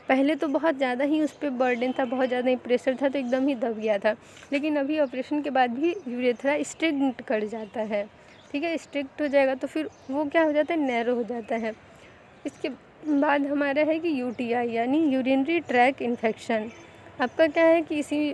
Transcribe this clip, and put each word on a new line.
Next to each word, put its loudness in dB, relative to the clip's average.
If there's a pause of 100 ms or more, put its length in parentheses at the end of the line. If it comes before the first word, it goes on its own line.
पहले 4
तो -2
बहुत 0
ज़्यादा 0
ही 2
उस 0
पे -4
burden 0
था, 0
बहुत 0
ज़्यादा 0
ही 2
pressure 0
था, 4
तो -2
एकदम 0
ही 2
दब -4
गया 0
था, 0 (360)
लेकिन 0
अभी 0
operation -2
के -6
बाद 2
भी 0 (140)
urethra 0
स्ट्रिक्ट 0
कर -2
जाता -8
है, -4 (440)
ठीक -4
है, -2
स्ट्रिक्ट -6
हो 0
जाएगा, 4
तो -6
फिर -4 (220)
वो -2
क्या 2
हो 2
जाता 2
है, 0
नैरो 0
हो 0
जाता -6
है। -4 (720)
इसके -8 (360)
बाद 2
हमारा 0
है 2
कि -2
यूटीआई -2
यानी 0
urinary 2
ट्रैक 2
infection। -2 (500)
आपका 2
क्या 2
है 6
कि -6
इसी -2 (160)